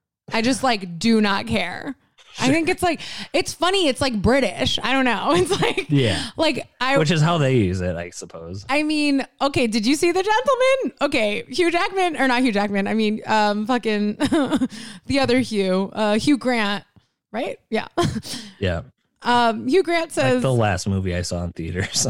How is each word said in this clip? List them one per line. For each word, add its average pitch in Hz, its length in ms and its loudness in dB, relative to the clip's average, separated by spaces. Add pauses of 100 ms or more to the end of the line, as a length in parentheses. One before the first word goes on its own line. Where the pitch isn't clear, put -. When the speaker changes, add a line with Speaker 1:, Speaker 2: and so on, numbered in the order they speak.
(320)
Speaker 1:
I 226 100 0
just, 240 200 0
like, 190 360 -2
do 220 220 4
not 202 260 0
care. 220 500 -4 (420)
I 226 80 0
Speaker 2:
Sure. 262 80 4
Speaker 1:
think 320 140 2
it's, - 140 -2
like, 349 180 0 (320)
it's 370 220 -2
funny. 359 340 2
It's, 262 120 0
like, 254 200 0
British. 226 600 2
I 233 100 0
don't 269 120 2
know. 220 280 0
<laughs> 330 40 4
It's 359 240 0
like, 415 280 -2
Speaker 2:
Yeah. 120 480 0
Speaker 1:
like, 294 320 -2 (120)
I 262 180 2
Speaker 2:
Which 156 140 2
is 160 100 2
how 170 160 2
they 131 200 4
use 92 220 2
it, 90 160 -2
I 87 140 -10
suppose. 87 580 -14
Speaker 1:
I 294 140 0
mean, 294 420 0 (160)
okay, 277 280 0
did 214 180 -2
you 269 80 2
see 349 180 2
The 370 100 0
Gentleman? 508 800 2
Okay, 233 480 0
Hugh 339 220 0
Jackman, 359 460 0
or 262 120 2
not 247 140 2
Hugh 254 100 2
Jackman. 202 360 0
I 208 60 -2
mean, 214 320 0
um, 214 400 0
fucking 214 500 -2
<laughs> - 880 -2
the 269 140 0
other 254 200 4
Hugh, 196 520 0
uh, 214 260 0
Hugh 285 200 4
Grant, 208 460 0 (480)
right? 233 260 -6 (120)
Yeah. 220 220 -2
<laughs> - 680 -4
Speaker 2:
Yeah. 87 220 -2 (440)
Speaker 1:
Um, 233 400 2
Hugh 330 160 4
Grant 330 220 0
Speaker 2:
Like 330 60 -12
Speaker 1:
says 254 320 2
Speaker 2:
the 135 100 2
last 107 340 2
movie 95 300 0
I 90 60 -2
saw 87 220 -4
in 87 80 -6
theaters. - 580 -4